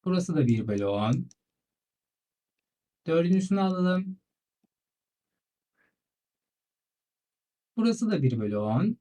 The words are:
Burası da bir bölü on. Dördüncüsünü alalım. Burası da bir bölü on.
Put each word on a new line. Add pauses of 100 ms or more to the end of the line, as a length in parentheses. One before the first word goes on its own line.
Burası
da
bir
bölü
on. (1800)
Dördüncüsünü
alalım. (3500)
Burası
da
bir
bölü
on.